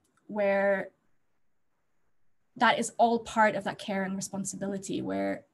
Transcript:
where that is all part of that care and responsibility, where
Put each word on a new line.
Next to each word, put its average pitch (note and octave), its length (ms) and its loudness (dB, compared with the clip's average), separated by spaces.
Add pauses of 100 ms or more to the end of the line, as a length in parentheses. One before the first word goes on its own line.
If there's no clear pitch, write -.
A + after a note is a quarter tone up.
(280)
where G3 640 2 (1700)
that A3+ 200 4
is A3+ 220 -4
all A#3 200 4
part G#3+ 360 2
of G3 80 -4
that G3 160 -6
care G3 240 -2
and F#3 120 -4
responsibility, G3 840 -6
where F#3+ 520 -4